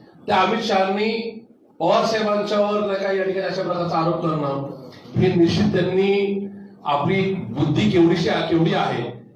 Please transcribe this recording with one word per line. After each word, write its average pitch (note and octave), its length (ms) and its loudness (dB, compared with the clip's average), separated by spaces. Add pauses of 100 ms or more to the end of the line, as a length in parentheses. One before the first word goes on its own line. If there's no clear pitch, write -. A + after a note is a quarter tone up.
(280)
त्या G3 140 4
अमित G#3+ 220 0
शहांनी G#3+ 760 0 (400)
पवार G3 260 2
साहेबांच्यावर G#3 760 0
नाही G3 240 -2
का G3 80 -2
या F#3+ 120 0
ठिकाणी F#3 220 -2
अशा F#3 160 -4
प्रकारचा E3+ 360 -2
आरोप E3 240 0
करणं C#3+ 480 -4 (460)
हे F#3 200 4
निश्चित E3+ 380 4
त्यांनी G3 760 0 (360)
आपली F#3+ 500 0
बुद्धी E3+ 560 0
केवढीशी, F3 400 4
केवढी E3 440 2
आहे - 520 -4 (100)